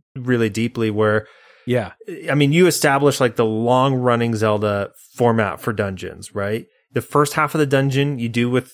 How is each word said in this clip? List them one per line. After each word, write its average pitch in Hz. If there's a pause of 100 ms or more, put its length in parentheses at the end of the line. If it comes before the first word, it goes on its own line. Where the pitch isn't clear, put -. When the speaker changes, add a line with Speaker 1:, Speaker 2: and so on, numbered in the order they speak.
(140)
Speaker 1:
really 120
deeply 110
where 107 (400)
Speaker 2:
Yeah. 120 (380)
Speaker 1:
I 139
mean, 143
you 175
establish, 143
like, 120
the 120
long-running 120
Zelda 104 (240)
format 110
for 117
dungeons, 95
right? 107 (280)
The 123
first 147
half 151
of 160
the 151
dungeon 139
you 117
do 120
with 123